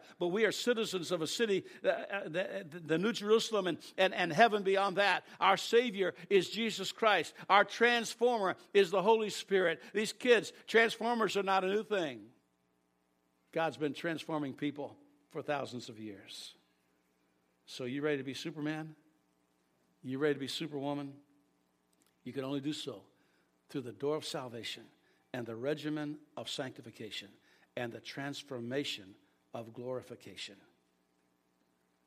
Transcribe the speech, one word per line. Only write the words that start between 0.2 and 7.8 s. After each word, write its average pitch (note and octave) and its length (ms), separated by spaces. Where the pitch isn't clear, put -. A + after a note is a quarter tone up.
we G#3+ 160
are F3+ 80
citizens F#3 580
of F3 100
a D3+ 60
city, G3+ 380
uh, F#3+ 60
uh, G3+ 400
the, F#3+ 360
the D#3 120
New G3+ 160
Jerusalem G#3 520
and, E3+ 140
and, F#3+ 160
and F3 180
heaven G#3 300
beyond F#3+ 360
that. F#3+ 260
Our F#3+ 180
Savior G3+ 560
is G3 200
Jesus F#3+ 420
Christ. G3 420
Our G3 140
transformer A#3 920